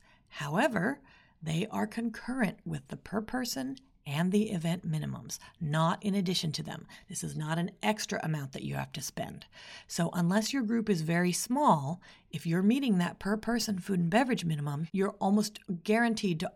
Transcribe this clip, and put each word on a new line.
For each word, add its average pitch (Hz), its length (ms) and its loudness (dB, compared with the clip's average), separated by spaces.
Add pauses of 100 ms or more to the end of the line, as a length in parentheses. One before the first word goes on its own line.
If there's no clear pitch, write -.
(280)
However, 190 720 0 (420)
they 160 300 0
are 202 160 0
concurrent 233 760 -2
with 156 220 -6
the 156 100 -10
per 190 240 -6
person 254 580 -4 (280)
and 160 260 0
the 214 180 4
event 170 400 -2
minimums, 147 480 -6 (220)
not 160 420 0
in 196 120 0
addition 180 360 0
to 156 120 -4
them. - 240 -10 (220)
This - 140 -8
is 147 140 -6
not 156 220 -2
an 170 120 0 (120)
extra 214 420 0
amount 147 280 -2
that - 120 -8
you 139 100 -6
have 135 180 -6
to 143 100 -8
spend. - 420 -8 (420)
So - 280 0
unless 180 380 2
your 277 100 2
group 220 260 2
is 175 140 2
very 170 300 4
small, 180 680 2 (300)
if 156 160 -6
you're 170 160 4
meeting 226 360 4
that 175 200 0
per 202 180 0
person 220 420 0
food 180 220 0
and 170 100 2
beverage 240 340 4
minimum, 147 460 -2
you're 190 300 0
almost 208 400 2 (240)
guaranteed 214 560 2
to 180 160 -2